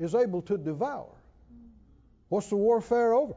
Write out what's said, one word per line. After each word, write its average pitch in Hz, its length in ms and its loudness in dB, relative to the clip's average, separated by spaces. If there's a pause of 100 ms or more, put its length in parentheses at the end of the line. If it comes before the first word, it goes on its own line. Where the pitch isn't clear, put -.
is 165 140 -4
able 190 280 2
to 202 160 -4
devour. 156 540 -6 (1160)
What's 196 200 -2
the 202 80 -2
warfare 233 560 2
over? 262 240 0